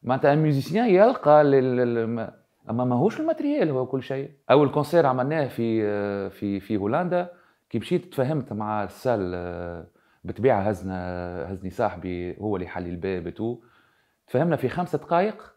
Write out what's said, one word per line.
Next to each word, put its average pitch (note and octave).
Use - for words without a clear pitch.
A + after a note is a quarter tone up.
معناتها C3+
ان D3+
ميوزيسيان D#3
يلقى F3+
لل-، C3
لل-، A#2+
ما-، A2+
أما A#2+
ماهوش B2+
الماتريال D4+
هو B2+
كل B2+
شيء. C3+
أول C#3
كونسير D3+
عملناه C3
في، G#2
في، G2
في G#2+
هولندا، F3
كي -
مشيت -
تفاهمت C3+
مع G#2+
السال، G2
آه، F2
بطبيعة G#2
هزنا، F2+
هزني F#2
صاحبي F2+
هو G#2
اللي F2+
حل F2+
الباب F2
تو. A#2
تفاهمنا D#3+
في B2+
خمسة E3
دقايق F3+